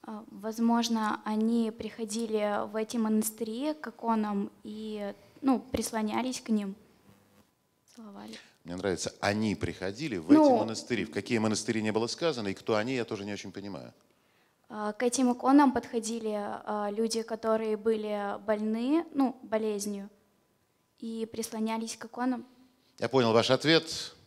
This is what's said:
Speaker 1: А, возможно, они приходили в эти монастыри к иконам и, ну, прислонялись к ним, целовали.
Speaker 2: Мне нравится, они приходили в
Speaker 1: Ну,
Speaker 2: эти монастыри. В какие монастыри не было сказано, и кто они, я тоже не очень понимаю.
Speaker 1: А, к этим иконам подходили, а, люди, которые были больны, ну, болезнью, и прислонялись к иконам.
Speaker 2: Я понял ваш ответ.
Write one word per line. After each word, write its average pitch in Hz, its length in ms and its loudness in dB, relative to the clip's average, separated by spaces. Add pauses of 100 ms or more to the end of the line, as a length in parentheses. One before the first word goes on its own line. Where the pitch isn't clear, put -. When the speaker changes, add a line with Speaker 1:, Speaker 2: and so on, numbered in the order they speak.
Speaker 1:
А, 220 260 -12
возможно, 226 960 0
они 220 440 2
приходили 214 1000 -2
в 208 60 -6
эти 220 200 -4
монастыри 220 760 0
к 302 140 -10
иконам 214 640 -2 (120)
и, 214 500 -8 (300)
ну, 262 160 4
прислонялись 226 800 -2
к - 80 -12
ним, 208 280 0 (1160)
целовали. 214 440 -16 (260)
Speaker 2:
Мне 87 120 -8
нравится, 92 440 -2
они 104 340 2
приходили 101 640 -4
в 80 160 -2
Speaker 1:
Ну, 302 140 10
Speaker 2:
эти 240 140 6
монастыри. 110 440 -2
В - 60 -8
какие 110 280 -2
монастыри 110 440 0
не 107 100 0
было 110 140 2
сказано, 120 420 -2
и 95 60 -2
кто 110 220 0
они, 120 180 0
я 117 100 -2
тоже 101 220 -6
не 104 60 -6
очень 98 200 -10
понимаю. 90 400 -12 (760)
Speaker 1:
А, 214 240 -6
к 214 100 -6
этим 247 300 2
иконам 262 400 6
подходили, 226 600 -4
а, 208 560 -4
люди, 220 320 -2
которые 220 540 0
были 208 680 -2
больны, 226 680 2
ну, 269 300 2
болезнью, 208 680 -2 (920)
и 226 320 -6
прислонялись 220 680 -4
к - 100 -14
иконам. 247 400 -4 (520)
Speaker 2:
Я 117 100 -2
понял 120 240 6
ваш 113 180 6
ответ. 151 640 2 (120)